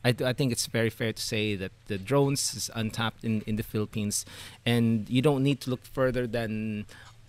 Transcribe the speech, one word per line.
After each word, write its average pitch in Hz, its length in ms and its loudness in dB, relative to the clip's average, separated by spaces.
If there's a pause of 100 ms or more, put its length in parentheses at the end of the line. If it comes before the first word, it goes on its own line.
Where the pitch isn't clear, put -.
I 123 100 4
th-, 127 140 0
I 127 60 2
think 131 180 2
it's - 140 -2
very 113 240 2
fair 110 240 -2
to - 80 -8
say 107 340 0
that 95 180 -6 (140)
the 101 120 -4
drones 139 560 2
is - 180 -6
untapped 110 500 -2
in, 110 220 0
in 110 120 -2
the 110 60 -2
Philippines, 104 640 -2 (400)
and 113 440 4
you 123 120 4
don't 135 220 4
need 139 180 2
to 127 80 -6
look 123 160 -4
further 127 400 0
than 110 600 -4 (440)